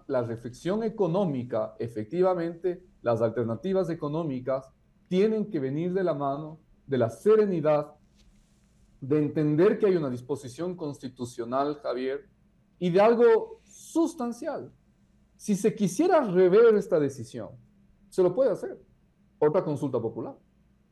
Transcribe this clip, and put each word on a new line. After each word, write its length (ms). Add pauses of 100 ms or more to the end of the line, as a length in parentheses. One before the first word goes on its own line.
la 160
reflexión 600
económica, 960
efectivamente, 1040 (180)
las 220
alternativas 680
económicas 840 (380)
tienen 420
que 100
venir 340
de 100
la 80
mano 480 (260)
de 120
la 100
serenidad, 840 (1080)
de 160
entender 600
que 80
hay 100
una 140
disposición 680
constitucional, 1000
Javier, 520 (500)
y 120
de 100
algo 640
sustancial. 1080 (680)
Si 180
se 180
quisiera 460
rever 540
esta 260
decisión, 480 (640)
se 120
lo 120
puede 160
hacer. 280 (600)
Otra 260
consulta 340
popular. 380 (540)